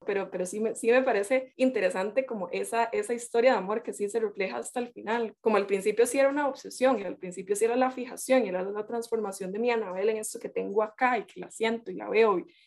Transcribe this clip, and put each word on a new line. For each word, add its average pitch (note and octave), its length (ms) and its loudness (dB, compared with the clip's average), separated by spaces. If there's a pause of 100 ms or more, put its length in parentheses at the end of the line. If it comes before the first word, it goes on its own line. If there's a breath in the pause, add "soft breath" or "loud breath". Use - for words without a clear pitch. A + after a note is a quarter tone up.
pero, G3 260 -2
pero F3+ 140 -4
sí G#3 140 -8
me, A3 160 -2
sí A3+ 160 -2
me B3+ 120 6
parece B3+ 520 2
interesante G#3 680 2
como G#3+ 260 -6
esa, A3+ 340 0
esa G#3 280 -2
historia A#3 380 4
de A#3 60 4
amor G#3 260 -2
que G#3 100 -8
sí G3+ 160 -4
se A3+ 100 -2
refleja G#3 380 -2
hasta A#3+ 220 -6
el A#3+ 120 -6
final, G#3+ 480 -4
como G#3+ 180 4
al G3+ 100 2
principio G3+ 400 2
sí C4 100 -2
era C4+ 120 6
una C#4+ 180 0
obsesión, B3+ 520 0
y G3 40 -8
al F3 140 -8
principio F#3 380 -6
sí G#3+ 100 2
era A#3 100 2
la B3+ 160 2
fijación, B3+ 540 0
y G3 40 -4
era F#3 140 -2
la G#3 240 -6
transformación G#3+ 640 -4
de G#3 80 -6
mi A#3+ 100 0
Anabel G#3 400 0
en A3 80 0
esto - 220 -8
que - 100 -8
tengo G3 320 -2
acá, B3 380 0
y G3 60 -8
que - 140 -20
la F3 120 -12
siento A3+ 400 -4
y F#3 40 -8
la G#3 140 -8
veo, G#3 300 4
y, - 60 -10 (220 soft breath)